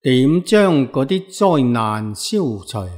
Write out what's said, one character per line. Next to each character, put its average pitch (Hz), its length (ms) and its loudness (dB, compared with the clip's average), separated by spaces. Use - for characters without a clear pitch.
點 139 420 2
將 196 320 2
嗰 131 160 -2
啲 185 260 -4
災 156 400 2
難 107 440 -2
消 - 240 -4
除？ 98 340 -8